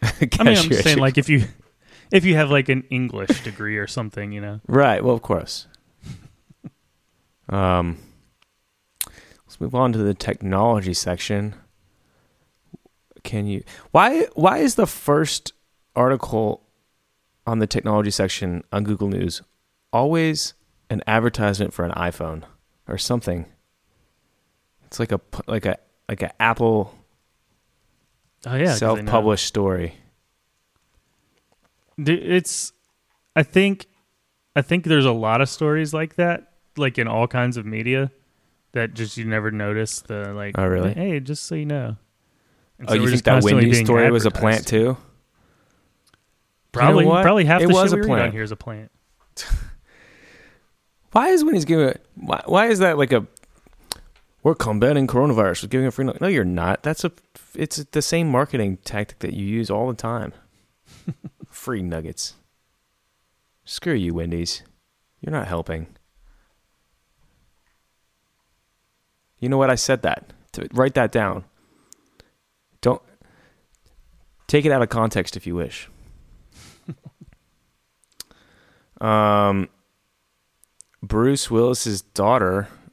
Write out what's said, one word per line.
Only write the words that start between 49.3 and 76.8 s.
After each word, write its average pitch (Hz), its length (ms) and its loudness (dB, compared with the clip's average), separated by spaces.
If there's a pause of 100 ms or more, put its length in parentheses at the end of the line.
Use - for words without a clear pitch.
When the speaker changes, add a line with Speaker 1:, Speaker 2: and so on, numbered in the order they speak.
Speaker 2:
<laughs> - 160 -14 (1600)
Why 247 180 4
is 359 140 4
Wendy's 240 220 2
giving? 151 280 2 (220)
Why, - 300 -4
why 208 220 4
is 220 120 2
that, 175 180 4
like, 139 140 2
a 113 160 2 (1160)
"We're 156 120 2
combating 123 520 2
coronavirus 123 560 2
with 104 80 -14
giving 131 160 0
a 120 40 -2
free 131 140 -4
nugget." - 160 -6
No, 175 60 0
you're 160 180 2
not. 90 380 -2
That's 151 200 -4
a, 170 80 -2 (440)
it's 151 220 -6
the 151 240 -4
same 165 280 0
marketing 123 540 0
tactic - 360 -8
that - 140 -8
you 101 120 -6
use 107 240 -4
all 104 180 -2
the 127 80 -4
time. 113 380 -8 (720)
Speaker 1:
<laughs> - 420 -14
Speaker 2:
Free 117 320 -8
nuggets. 82 540 -10 (1300)
Screw - 280 -6
you, 90 200 -2
Wendy's. 85 500 -6 (560)
You're 151 140 -10
not 120 140 -6
helping. 82 400 -8 (3500)
You 123 100 -4
know 135 80 2
what? 135 120 4
I 131 60 2
said 127 280 0
that. - 300 -4 (200)
To, - 200 -10
write 131 220 2
that 120 160 2
down. 98 340 -2 (1400)
Don't, 123 200 0 (1500)
take 143 180 2
it 151 60 4
out 131 100 2
of 113 80 0
context 113 480 -2
if - 100 -12
you 85 80 -6
wish. 80 340 -8 (960)